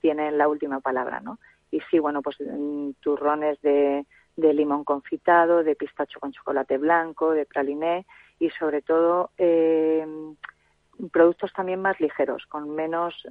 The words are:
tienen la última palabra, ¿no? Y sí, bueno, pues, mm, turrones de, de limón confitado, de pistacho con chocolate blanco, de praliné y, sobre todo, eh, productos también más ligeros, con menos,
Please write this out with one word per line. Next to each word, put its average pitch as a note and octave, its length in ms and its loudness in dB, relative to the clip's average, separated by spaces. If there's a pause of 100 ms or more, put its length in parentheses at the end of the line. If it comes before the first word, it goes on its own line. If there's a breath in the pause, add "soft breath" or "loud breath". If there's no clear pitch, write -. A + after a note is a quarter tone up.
tienen D3+ 360 0
la D3 120 4
última D3 320 -4
palabra, B2+ 400 -4
¿no? F3 180 -12 (320 soft breath)
Y D#3 100 -2 (100)
sí, E3+ 80 4
bueno, D3 240 -2
pues, C#3+ 160 -6
mm, C#3+ 520 -6 (100)
turrones D3 640 -2
de, C#3+ 440 2 (300 soft breath)
de D#3 180 4
limón D3 300 0
confitado, E3+ 800 2
de D3+ 100 2
pistacho - 460 -8
con C#3+ 100 -8
chocolate C3+ 480 -4
blanco, E3 540 0
de D3+ 140 0
praliné D3+ 600 -4 (320 soft breath)
y, E3 120 0
sobre D3+ 320 -4
todo, E3+ 560 2
eh, D#3+ 680 2 (1040 loud breath)
productos E3+ 420 4
también F#3 300 -6
más F#3+ 160 0
ligeros, C#3+ 480 -2
con D3 300 -10
menos, E3 540 -6